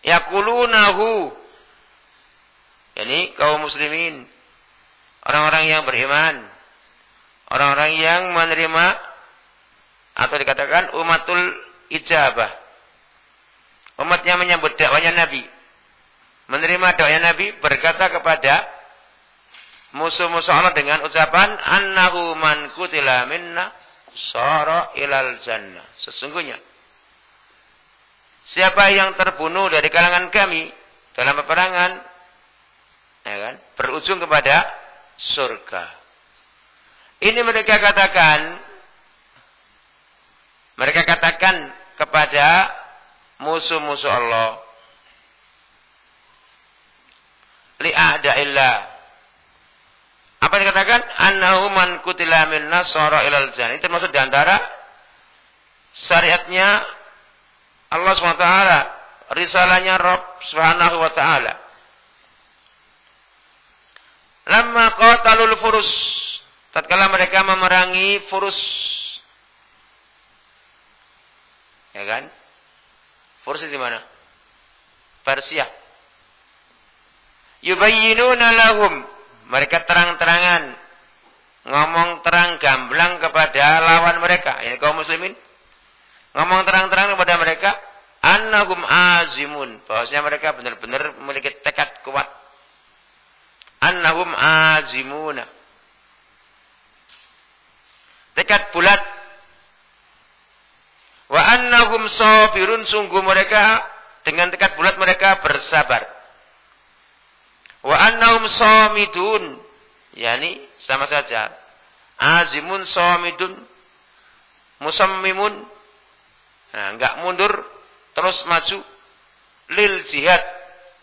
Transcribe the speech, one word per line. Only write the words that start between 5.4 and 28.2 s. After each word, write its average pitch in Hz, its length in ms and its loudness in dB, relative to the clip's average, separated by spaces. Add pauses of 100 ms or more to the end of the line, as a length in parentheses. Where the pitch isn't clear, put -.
yang 156 160 0
beriman, 135 640 -2 (1040)
orang-orang 143 480 0
yang 175 320 0
menerima 165 560 0 (1300)
atau 131 220 -2
dikatakan 139 560 -2
umatul 165 480 -2 (480)
ijabah. 143 580 0 (1500)
Umat 175 220 -2
yang 180 160 0
menyambut 170 400 -2
dakwanya 156 340 2
Nabi, 160 300 -2 (1040)
menerima 165 480 -2
dakwanya 165 380 2
Nabi, 196 260 -6
berkata 160 500 0
kepada 165 560 0 (1300)
musuh-musuh 165 560 -2
Allah 165 240 2
dengan 147 280 -2
ucapan, 160 540 0
"Annahu 180 800 0
man 151 400 0
kutila 139 480 -2
minna 170 460 -10 (420)
sara 151 800 -4
ilal 135 460 -4
jannah." 101 440 -12 (200)
Sesungguhnya 147 560 -12 (1900)